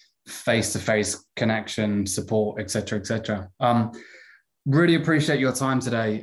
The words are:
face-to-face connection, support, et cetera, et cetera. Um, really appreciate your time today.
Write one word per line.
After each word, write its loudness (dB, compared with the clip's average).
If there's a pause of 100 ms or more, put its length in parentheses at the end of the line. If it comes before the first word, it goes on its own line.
(280)
face-to-face 0 (120)
connection, 0
support, -2
et -6
cetera, -4
et -10
cetera. -4 (120)
Um, 2 (760)
really 6
appreciate 2
your 2
time 0
today. 0